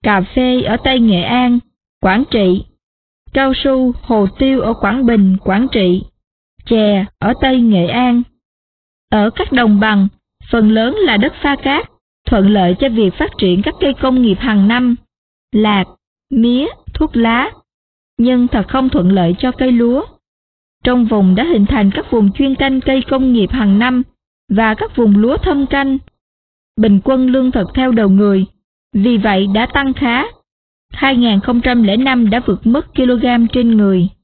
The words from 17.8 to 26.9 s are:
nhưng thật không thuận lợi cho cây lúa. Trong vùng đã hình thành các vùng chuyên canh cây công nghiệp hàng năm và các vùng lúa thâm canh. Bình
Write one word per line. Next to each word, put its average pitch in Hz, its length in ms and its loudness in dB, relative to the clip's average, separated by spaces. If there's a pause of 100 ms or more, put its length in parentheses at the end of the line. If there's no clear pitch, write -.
nhưng 247 300 2
thật 214 200 -2
không 262 220 -2
thuận 185 220 0
lợi 180 280 2
cho 254 120 -2
cây 254 200 -2
lúa. 240 340 0 (800)
Trong 247 220 0
vùng 202 300 2
đã 220 80 -2
hình 277 220 2
thành 202 260 0
các - 200 -6
vùng 208 200 2
chuyên 269 240 -2
canh 269 260 -2
cây 269 280 0
công 262 240 0
nghiệp 214 180 0
hàng 208 280 2
năm 254 240 0 (460)
và 220 260 0
các 427 200 -8
vùng 214 220 4
lúa 240 200 2
thâm 285 280 -2
canh. 269 320 -2 (800)
Bình 208 260 4